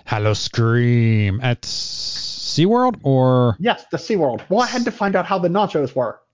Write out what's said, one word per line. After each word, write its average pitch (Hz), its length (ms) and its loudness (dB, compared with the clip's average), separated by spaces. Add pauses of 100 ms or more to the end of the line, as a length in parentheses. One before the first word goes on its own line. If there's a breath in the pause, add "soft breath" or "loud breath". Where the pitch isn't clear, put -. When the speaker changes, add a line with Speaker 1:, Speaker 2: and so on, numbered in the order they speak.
Speaker 1:
Hallow 107 300 0
Scream 113 1040 2
at 127 220 -2
SeaWorld, - 1400 -2
or? 127 580 4
Speaker 2:
Yes, 214 300 -2
the - 80 -4
SeaWorld. 147 500 -2
Well, 202 120 2
I 247 60 2
had 240 180 -4
to 247 60 -4
find 196 260 -2
out 175 100 0
how 190 120 0
the 175 100 0
nachos 170 460 0
were. 117 260 -4 (140)